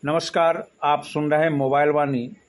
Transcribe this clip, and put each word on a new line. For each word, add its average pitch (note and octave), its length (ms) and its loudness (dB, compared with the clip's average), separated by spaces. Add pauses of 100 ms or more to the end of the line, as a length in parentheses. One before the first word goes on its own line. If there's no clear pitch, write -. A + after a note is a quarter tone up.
नमस्कार, E3 600 0 (160)
आप D3 200 0
सुन D3+ 280 -4
रहे D3+ 100 2
हैं E3 80 2
मोबाइल C#3+ 400 2
वाणी। C#3+ 400 0 (200)